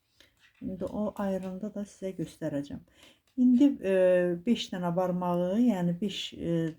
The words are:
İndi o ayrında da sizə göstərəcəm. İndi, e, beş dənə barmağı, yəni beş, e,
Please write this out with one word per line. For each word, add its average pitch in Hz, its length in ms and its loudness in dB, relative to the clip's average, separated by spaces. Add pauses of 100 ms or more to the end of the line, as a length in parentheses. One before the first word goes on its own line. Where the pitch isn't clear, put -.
(600)
İndi 185 240 -8
o 208 320 -4
ayrında 190 580 -6
da 202 100 -8
sizə 190 320 -10
göstərəcəm. 147 640 -6 (580)
İndi, 254 320 6 (120)
e, 190 120 2 (520)
beş 233 260 0
dənə 175 240 -2
barmağı, 180 640 0
yəni 185 400 2
beş, 196 180 -4 (160)
e, 165 440 -2